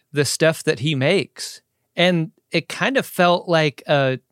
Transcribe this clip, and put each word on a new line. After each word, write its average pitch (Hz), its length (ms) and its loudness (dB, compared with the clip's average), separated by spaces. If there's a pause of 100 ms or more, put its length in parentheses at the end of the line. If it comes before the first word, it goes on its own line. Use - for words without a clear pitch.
(120)
the 143 140 0
stuff - 380 0
that 156 160 0
he 151 160 -2
makes. 147 680 -2 (340)
And 170 360 2 (200)
it - 180 -4
kind 180 280 -2
of - 80 0
felt 175 440 0
like 156 380 0
a, 135 320 2 (120)